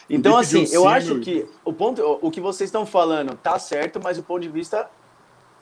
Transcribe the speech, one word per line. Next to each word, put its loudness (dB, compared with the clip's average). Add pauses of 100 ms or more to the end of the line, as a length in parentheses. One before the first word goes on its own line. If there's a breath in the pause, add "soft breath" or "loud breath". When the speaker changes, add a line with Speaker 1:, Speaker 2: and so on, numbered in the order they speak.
Speaker 1:
Então, 4
Speaker 2:
Felipe 4
Speaker 1:
assim, 2
eu 6
Speaker 2:
Dilcinho, 8
Speaker 1:
acho 2
Speaker 2:
meu -2
Speaker 1:
que -6
Speaker 2:
ídolo. -4 (100)
Speaker 1:
o -4
ponto, -2
o, 0
o -4
que -8
vocês -4
estão -4
falando 0
tá -2
certo, -6
mas -6
o -10
ponto -6
de -10
vista -6 (720)